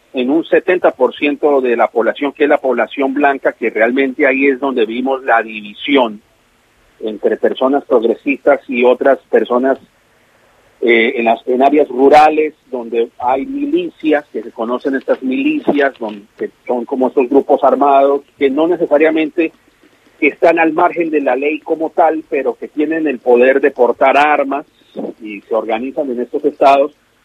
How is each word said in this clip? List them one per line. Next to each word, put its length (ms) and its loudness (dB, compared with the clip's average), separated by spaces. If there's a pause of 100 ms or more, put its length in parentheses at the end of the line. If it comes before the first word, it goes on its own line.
(140)
en 160 -4
un 160 0
setenta 460 0
por 220 -2
ciento 460 -2
de 160 0
la 120 0
población, 440 -2
que 120 -4
es 60 2
la 100 2
población 540 -4
blanca, 380 0
que 180 -4
realmente 560 0
ahí 200 0
es 160 0
donde 240 -2
vimos 400 -4
la 160 2
división 800 -4 (800)
entre 340 -4
personas 480 -2
progresistas 840 0
y 160 0
otras 320 2 (120)
personas, 480 0 (1000)
eh, 380 0
en 80 -2
las, 200 -2
en 160 0
áreas 280 2
rurales, 640 4 (180)
donde 380 -4 (100)
hay 260 -2
milicias, 880 -2
que 100 -8
se 100 -14
conocen 440 -4
estas 260 -4
milicias, 800 -2
donde, 220 -10 (160)
que 120 -8 (160)
son 200 -4
como 240 -2
estos 180 0
grupos 360 2
armados, 580 4 (160)
que 120 0
no 180 0
necesariamente 840 0 (720)
están 380 2
al 120 2
margen 380 0
de 100 0
la 160 -2
ley 240 -4
como 300 -6
tal, 400 0
pero 260 -4
que 140 -14
tienen 360 -4
el 140 -4
poder 400 4
de 120 2
portar 440 2
armas 500 0 (560)
y 200 -14
se 120 -10
organizan 560 -4
en 120 -6
estos 240 -6
estados, 500 2 (300)